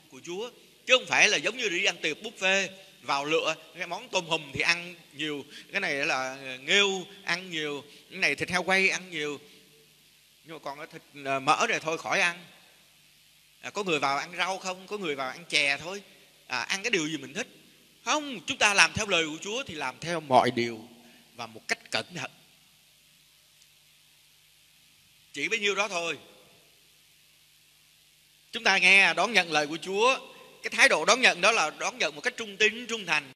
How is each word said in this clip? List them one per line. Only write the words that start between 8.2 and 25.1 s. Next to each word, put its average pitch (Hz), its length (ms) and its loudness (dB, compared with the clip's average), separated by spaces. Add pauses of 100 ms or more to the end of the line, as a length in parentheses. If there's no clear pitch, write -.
thịt 151 160 -6
heo 180 120 0
quay 190 260 2
ăn 170 220 -4
nhiều. 147 300 -8 (1040)
Nhưng 160 120 -16
mà - 20 -16
còn 143 200 -12
cái 156 140 -12
thịt, 160 100 -18 (220)
à, 135 140 -2
mỡ 156 300 2
này 175 120 -2
thôi 160 180 -4
khỏi 156 220 -2
ăn. 175 240 -2 (1160)
À, 123 100 -10
có 202 140 -6
người 160 140 0
vào 139 200 0
ăn 165 180 -8
rau 180 220 -2
không, 185 280 -8
có 208 120 -8
người 165 160 -4
vào 131 160 -4
ăn 165 180 -14
chè 143 280 2
thôi. 180 260 -10 (440)
À, 123 140 -4
ăn 190 220 -4
cái 233 80 -4
điều 160 180 0
gì 160 80 -6
mình 135 180 -14
thích. 214 120 -8 (580)
Không, 269 420 -2
chúng 262 120 -6
ta 208 160 4
làm 165 180 6
theo 208 140 -4
lời 170 200 2
của 156 160 -8
Chúa 220 200 -6
thì 190 120 -12
làm 135 260 -8
theo 165 200 -4
mọi 127 300 6
điều 117 380 -4 (460)
và 117 120 -12
một 110 220 -18
cách - 220 -6
cẩn 110 240 -4
thận. 135 160 -8 (3000)